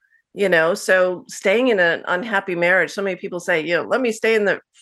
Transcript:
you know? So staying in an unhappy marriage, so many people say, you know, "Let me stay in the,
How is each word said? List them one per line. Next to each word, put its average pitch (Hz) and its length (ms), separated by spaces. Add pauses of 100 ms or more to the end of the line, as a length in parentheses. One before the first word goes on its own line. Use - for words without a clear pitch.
(340)
you 196 140
know? 170 260
So 185 540
staying 220 400
in 220 120
an 170 280
unhappy 196 460
marriage, 175 380
so 202 100
many 190 140
people 175 240
say, 175 200
you 160 160
know, 147 80
"Let 190 160
me 240 120
stay 226 220
in 214 120
the, 180 140 (220)